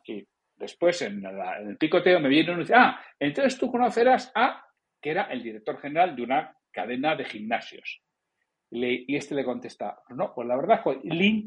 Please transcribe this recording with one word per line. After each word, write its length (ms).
y 200
después 460
en 200
la, 380
en 100
el 80
picoteo 420
me 80
viene 220
uno 100
y 40
dice, 120
'Ah, 240
entonces 400
tú 120
conocerás 640
a'", 280
que 100
era 140
el 180
director 380
general 360
de 60
una 340
cadena 460
de 80
gimnasios. 800
Le, 360
y 100
este 180
le 100
contesta, 560
"No, 240
pues 140
la 80
verdad, 260
joder", 220
le 220
in-, 200